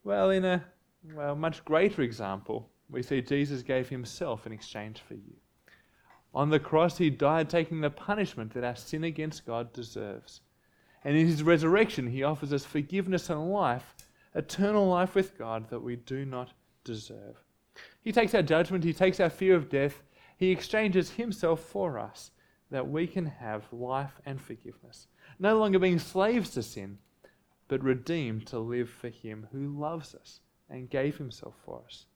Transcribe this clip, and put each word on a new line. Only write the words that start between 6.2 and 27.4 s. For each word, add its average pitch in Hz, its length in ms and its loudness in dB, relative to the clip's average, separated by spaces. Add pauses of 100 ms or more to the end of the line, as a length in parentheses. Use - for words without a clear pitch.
On 143 160 2
the 156 80 6
cross, 160 400 4
he 170 100 4
died 147 400 4
taking 165 320 0
the 147 80 0
punishment 165 640 -4
that 123 120 -4
our 120 120 -2
sin 160 280 -6
against 156 420 -6
God 117 260 -6
deserves. 113 680 -12 (640)
And 147 120 2
in 160 100 8
his 151 160 2
resurrection, 165 680 4
he 131 140 -2
offers 147 300 -2
us 139 120 -2
forgiveness 175 680 -2
and 160 200 -2
life, 147 440 -2 (400)
eternal 202 540 2
life 180 260 2
with 190 240 0
God 113 320 -6
that 120 100 -6
we 123 160 -6
do 131 300 -8
not 127 260 -8 (320)
deserve. 110 520 -12 (680)
He 226 100 -4
takes 226 220 4
our 196 80 6
judgment, 165 420 2
he 165 80 2
takes 190 280 2
our 170 100 6
fear 185 240 4
of 156 160 2
death, 139 320 0 (340)
he 185 140 2
exchanges 190 600 2
himself 180 500 0
for 170 380 -4
us, - 340 -12 (380)
that 131 180 -4
we 156 180 0
can 175 180 -4
have 110 480 -8
life 131 540 -4
and 139 140 -8
forgiveness. - 680 -18 (320)
No 214 200 4
longer 196 200 4
being 180 200 6
slaves 202 520 0
to 123 120 -4
sin, 101 360 -12 (680)